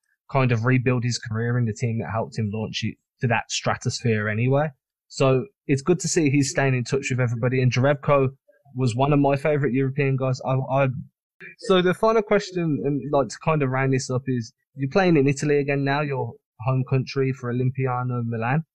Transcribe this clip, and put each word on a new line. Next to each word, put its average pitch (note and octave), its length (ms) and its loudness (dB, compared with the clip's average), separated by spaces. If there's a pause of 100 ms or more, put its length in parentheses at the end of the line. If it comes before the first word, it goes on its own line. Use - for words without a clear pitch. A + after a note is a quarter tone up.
(320)
kind C3 200 2
of A2+ 140 0
rebuild B2+ 380 2
his A#2+ 140 -2
career A#2 400 -4
in A#2+ 80 0
the G#2+ 80 -2
team A2+ 260 -4
that G2 120 -6
helped A2+ 260 -6
him G#2+ 160 -2
launch A2 300 -6
it G#2+ 120 -6 (260)
to C3 60 0
that A2+ 240 -2
stratosphere G#2+ 800 -2
anyway. C3 380 0 (400)
So C3 380 2 (200)
it's C#3 160 0
good F3 200 2
to - 60 -6
see D#3 220 2
he's C#3 220 2
staying C#3 240 2
in B2 80 -2
touch - 260 -4
with B2 100 -2
everybody. B2 420 0
And B2+ 100 4
Jerebko C#3 580 2 (460)
was B2 200 0
one C3+ 160 2
of C#3+ 80 4
my C#3 160 4
favourite C#3+ 380 0
European C3+ 420 0
guys. C3 300 -2
I, B2+ 80 0 (180)
I, C3+ 160 2 (760)
so F#3 200 4
the F3+ 140 2
final A3+ 260 2
question, F3+ 640 0
and, C#3+ 160 0 (100)
like, C#3 180 0
to - 140 -12
kind D#3 200 2
of C3 60 0
round C3+ 240 0
this C3 180 -2
up, B2+ 160 -2
is B2 260 -4 (220)
you're C3+ 160 -4
playing F3+ 260 4
in C3+ 100 6
Italy C#3+ 300 2
again C#3 260 0
now, C#3 180 0
your B2+ 320 -4 (280)
home C3 260 0
country C3+ 460 0
for A#2+ 180 -6
Olimpiano B2 720 -2
Milan, A#2 520 -2